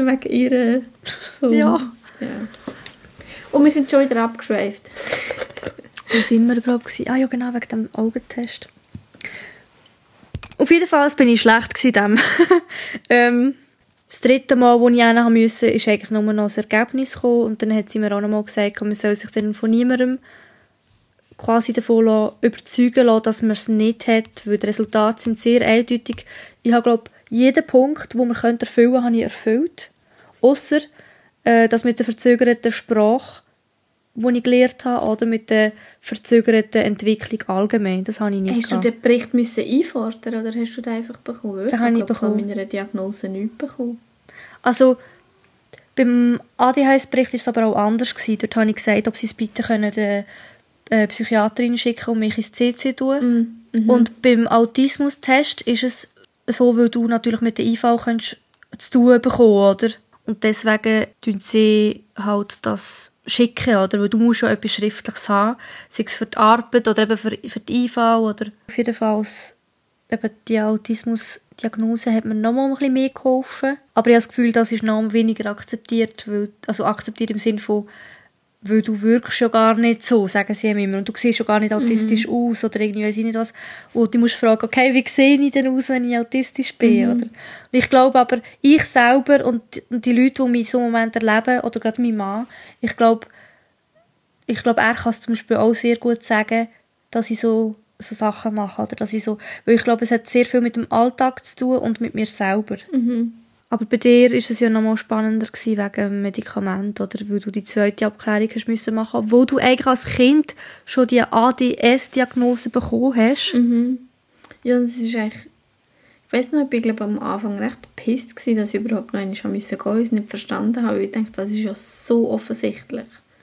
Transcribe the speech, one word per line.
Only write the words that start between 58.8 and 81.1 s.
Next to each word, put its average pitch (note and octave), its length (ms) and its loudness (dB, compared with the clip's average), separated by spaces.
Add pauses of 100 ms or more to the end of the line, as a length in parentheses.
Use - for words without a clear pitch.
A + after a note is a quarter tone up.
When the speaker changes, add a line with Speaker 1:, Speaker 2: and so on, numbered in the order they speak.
Speaker 2:
tun A#3+ 300 4
bekommen, G#3+ 500 4
oder? G#3 180 0 (380)
Und G#3+ 160 -6
deswegen A3 640 0 (140)
tun G3 200 -4
sie G#3+ 640 2 (120)
halt G3+ 460 -6
das - 500 -6 (160)
schicken, A#3+ 500 0
oder? F#3+ 220 0
Weil G#3 100 0
du A3+ 80 0
musst A#3 240 2
ja A3 100 0
etwas G#3+ 220 -4
Schriftliches - 560 -6
haben, G#3 280 2 (320)
sei - 180 -6
es - 100 -8
für A3+ 80 -6
die - 120 -12
Arbeit A#3 500 2
oder A3 160 2
eben A3 140 -2
für, G#3+ 200 -8 (100)
für A3 120 -12
die B3 260 -2
I - 40 -6
V A3+ 300 2 (100)
oder G#3 180 -8 (200)
auf - 100 -10
jeden A#3 160 -2
Fall G#3+ 280 -2
s-, - 340 -12 (560)
eben A3 180 -4 (180)
die A3+ 120 0
Autismus-Diagnose A3 1500 -4
hat A3 120 0
mir A3 100 -4
noch A3 180 0
mal C4+ 120 0
ein C4+ 100 -2
bisschen C4+ 180 -2
mehr C4 160 0
geholfen. C4 680 -2 (160)
Aber A3+ 160 2
ich A#3+ 60 8
habe A#3 80 4
das - 60 -8
Gefühl, A#3+ 220 0
das A3+ 220 0
ist A3 100 -6
noch A3 300 -2
weniger A3 360 0
akzeptiert, A3 800 -6
weil, G#3 220 -4 (160)
also - 180 -4
akzeptiert A3 460 -4
im G#3+ 60 -6
Sinne G#3 220 -2
von, G#3 280 -4 (800)
weil G#3+ 160 2
du G#3+ 200 -4
wirkst A#3 400 0
ja A#3 80 2
gar A3+ 260 4
nicht A#3 300 0
so, A3 200 2
sagen G3+ 300 -2
sie A3 120 -4
ihm G#3 100 0
immer, G3 200 -2
und G3 120 -6
du - 40 -10